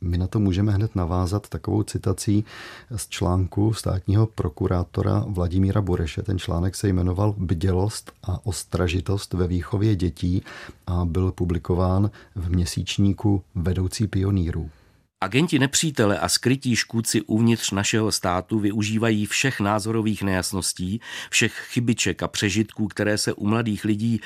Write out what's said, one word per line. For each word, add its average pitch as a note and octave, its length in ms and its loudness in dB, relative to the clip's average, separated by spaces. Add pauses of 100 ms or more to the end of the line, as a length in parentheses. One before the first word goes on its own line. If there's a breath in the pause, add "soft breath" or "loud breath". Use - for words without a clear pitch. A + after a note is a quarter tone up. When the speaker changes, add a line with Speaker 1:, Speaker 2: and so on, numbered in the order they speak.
Speaker 1:
My F2 180 0
na F2+ 80 2
to G#2+ 140 0
můžeme G2+ 320 4
hned G#2 240 0
navázat F2+ 520 0
takovou G2 340 -2
citací G#2 600 0 (520 loud breath)
z - 120 -8
článku F#2+ 680 0
státního G2 520 2
prokurátora F#2+ 1000 0
Vladimíra F#2+ 540 2
Bureše. F2 420 -2
Ten F#2 160 -2
článek F2 360 -2
se - 140 -2
jmenoval F#2 500 2
Bdělost F#2 720 0 (100)
a - 240 -4
ostražitost F2+ 880 -2
ve F2+ 120 2
výchově F#2+ 500 0
dětí F2+ 460 0 (440 loud breath)
a F2+ 180 0
byl F#2 280 0
publikován F#2 800 0 (240 loud breath)
v F2 160 -4
měsíčníku F#2+ 920 0 (120)
Vedoucí F#2 520 -2
pionýrů. F2 640 0 (520 soft breath)
Speaker 2:
Agenti C3 360 2
nepřítele B2+ 600 2
a E2 100 0
skrytí B2 480 2
škůdci A2+ 460 -2
uvnitř A2+ 480 2
našeho G2+ 420 0
státu F#2 460 0
využívají G#2+ 680 2
všech - 340 -2
názorových G#2+ 640 0
nejasností, F#2 760 -2 (300 loud breath)
všech A2+ 220 2
chybiček A#2 680 0
a E2+ 60 -2
přežitků, G#2+ 600 0
které G#2 300 0
se - 140 -2
u - 140 -4
mladých A2 380 0
lidí, A2 420 0